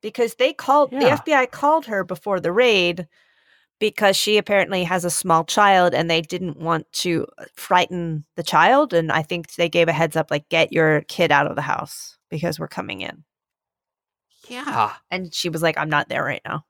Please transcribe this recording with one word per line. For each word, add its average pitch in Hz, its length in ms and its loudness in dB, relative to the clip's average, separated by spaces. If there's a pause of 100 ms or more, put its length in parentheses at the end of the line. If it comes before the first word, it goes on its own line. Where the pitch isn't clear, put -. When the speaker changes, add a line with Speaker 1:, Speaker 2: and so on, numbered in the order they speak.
Speaker 1:
Because 226 360 -4
they 285 180 0
called, 277 380 2
the 247 100 -8
Speaker 2:
Yeah. 247 60 6
Speaker 1:
F 285 180 2
B 311 80 2
I 262 100 4
called 294 420 0
her 208 180 -4
before 185 360 -4
the 170 120 -2
raid 180 540 2 (720)
because 208 360 2
she 214 220 2
apparently 196 460 0
has 175 200 -2
a 175 60 -2
small 165 340 0
child 185 500 4
and 165 160 -2
they 165 120 2
didn't 180 360 -8
want 165 340 -2
to 170 340 -2 (280)
frighten 170 680 -2 (120)
the 170 60 -8
child. 214 520 4
And 165 180 2
I 156 100 0
think 170 320 -8
they 170 140 0
gave 165 200 2
a 165 40 0
heads 151 240 0
up, 156 140 -2
like, 147 180 -4
"Get 165 240 0
your 156 300 2
kid - 300 -2
out 143 160 4
of - 80 -6
the 143 60 -6
house - 540 -8 (140)
because 160 280 -6
we're 165 100 -10
coming - 320 -12
in." - 240 -12 (1200)
Speaker 2:
Yeah. 240 440 -4 (180)
Speaker 1:
And 185 240 -8
she - 140 -4
was 156 140 -6
like, 160 160 0
"I'm 151 120 -4
not 147 180 0
there - 160 -4
right 131 200 -6
now." - 260 -8